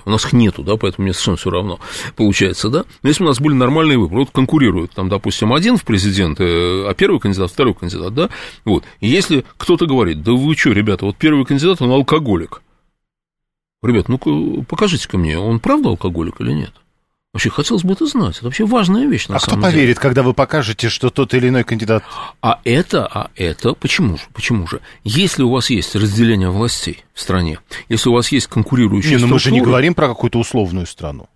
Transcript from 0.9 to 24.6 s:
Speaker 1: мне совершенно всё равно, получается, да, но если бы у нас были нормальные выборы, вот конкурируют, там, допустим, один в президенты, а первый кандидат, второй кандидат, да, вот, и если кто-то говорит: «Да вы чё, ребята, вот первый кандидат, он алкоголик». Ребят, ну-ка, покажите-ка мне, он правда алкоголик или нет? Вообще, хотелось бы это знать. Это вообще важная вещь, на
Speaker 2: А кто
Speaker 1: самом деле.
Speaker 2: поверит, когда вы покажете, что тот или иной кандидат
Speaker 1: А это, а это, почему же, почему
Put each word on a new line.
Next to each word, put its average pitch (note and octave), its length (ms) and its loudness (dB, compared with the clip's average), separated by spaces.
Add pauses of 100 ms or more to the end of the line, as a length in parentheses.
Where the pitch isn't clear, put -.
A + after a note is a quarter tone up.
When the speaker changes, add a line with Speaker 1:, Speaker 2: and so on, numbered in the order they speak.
Speaker 1:
мне F#2+ 100 -2
совершенно F2 240 -2
всё F#2+ 140 -6
равно, F2+ 280 -4 (360)
получается, G2+ 540 0
да, D3+ 160 -2 (180)
но C3+ 60 2
если D#3 120 2
бы F3 60 2
у - 20 2
нас A#2+ 100 0
были D3+ 140 2
нормальные C3+ 460 2
выборы, F#2+ 220 0
вот C3+ 100 -2
конкурируют, B2 600 2
там, F#2+ 140 -4
допустим, G#2 460 0
один G#3 240 2
в - 60 -2
президенты, F#2+ 600 0
а F2+ 520 0
первый F#3+ 240 2
кандидат, F#2+ 320 -2
второй B2+ 240 0
кандидат, F2 400 -8
да, D#3 140 -2 (360)
вот, G#2 180 0 (160)
и G2+ 80 -2
если D#3 380 0 (120)
кто-то E3+ 280 2
говорит: F#2+ 380 0
«Да A2+ 80 2
вы C#3 240 2
чё, B2 180 2
ребята, G2+ 320 0
вот G2+ 120 -4
первый D3+ 280 2
кандидат, D3+ 380 0
он B2 80 2
алкоголик». C3 720 0 (1200)
Ребят, A2 260 0
ну-ка, B2+ 220 -2 (360)
покажите-ка E3+ 520 -2
мне, D#2 180 0
он A2+ 220 0
правда C#4 300 2
алкоголик F2 520 -4
или A#2+ 120 -2
нет? - 180 -4 (640)
Вообще, F#2 160 -2
хотелось G#3+ 320 -2
бы F3+ 120 2
это D#4+ 120 -2
знать. G#3+ 300 -2
Это - 100 -12
вообще C3+ 180 -4
важная A3 440 2
вещь, G3 200 0
на G2+ 100 -2
Speaker 2:
А - 20 0
кто - 120 -2
Speaker 1:
самом G2+ 120 0
деле. E3 100 4
Speaker 2:
поверит, C3 240 4
когда C3+ 240 2
вы B2 140 2
покажете, A2+ 540 -2
что B2 200 -2
тот C3 240 -2
или B2 160 2
иной B2+ 140 2
кандидат A2 400 -2 (400)
Speaker 1:
А A#2 200 0
это, B2+ 440 0
а - 280 -8
это, F2 380 -2
почему A#2+ 440 -2
же, - 60 -14 (120)
почему G2 320 -2